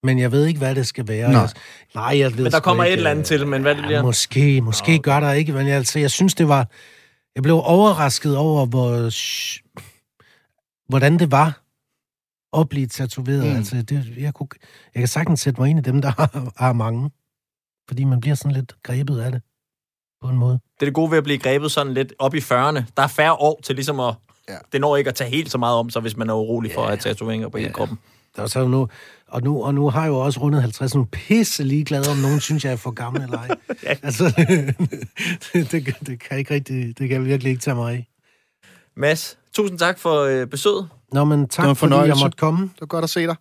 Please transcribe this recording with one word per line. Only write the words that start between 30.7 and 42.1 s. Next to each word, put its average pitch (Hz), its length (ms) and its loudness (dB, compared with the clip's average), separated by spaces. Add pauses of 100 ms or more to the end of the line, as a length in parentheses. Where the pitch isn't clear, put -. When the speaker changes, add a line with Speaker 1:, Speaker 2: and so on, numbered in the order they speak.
Speaker 1:
nu 139 60 4
er 120 40 2
pisse - 600 0
ligeglad, 143 460 0
om 143 60 0
nogen 139 240 2
synes, 151 240 -2
jeg 131 80 -2
er 123 40 -4
for 123 140 -8
gammel 120 320 -6
eller 123 160 -8
ej. 120 100 -12 (200)
Speaker 3:
<laughs> - 140 -8
Ja. - 200 -2
Speaker 1:
Altså, 147 220 0
<laughs> 147 100 4 (1160)
det, 165 200 -2
det, 147 140 -4 (200)
det 127 140 -10
kan - 100 -20
jeg 135 80 -6
ikke 139 160 -4
rigtig, 131 440 -6
det 135 100 -4
kan - 20 -4
jeg 131 140 -2
virkelig 131 260 -2
ikke 127 120 -2
tage 139 120 -2
mig 120 180 -4
af. 123 140 -8 (880)
Speaker 3:
Mads, 156 420 -2 (140)
tusind 196 260 -2
tak 175 200 0
for, 156 220 2
øh, 131 260 0
besøget. 190 420 -2 (240)
Speaker 1:
Nå, 143 120 2
men 147 240 2
tak, - 80 -8
Speaker 2:
Det - 80 0
var 139 60 6
en 135 60 4
Speaker 1:
fordi 135 160 4
jeg 139 60 6
Speaker 2:
fornøjelse. 143 260 4